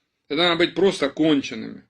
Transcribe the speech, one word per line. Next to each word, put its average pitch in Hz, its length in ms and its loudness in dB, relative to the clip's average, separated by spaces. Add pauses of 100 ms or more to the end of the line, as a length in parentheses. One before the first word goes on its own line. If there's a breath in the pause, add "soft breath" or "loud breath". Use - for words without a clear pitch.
(280)
Это 147 140 -2
надо 170 140 2
быть 165 180 0
просто 165 360 2
конченными. 131 800 -2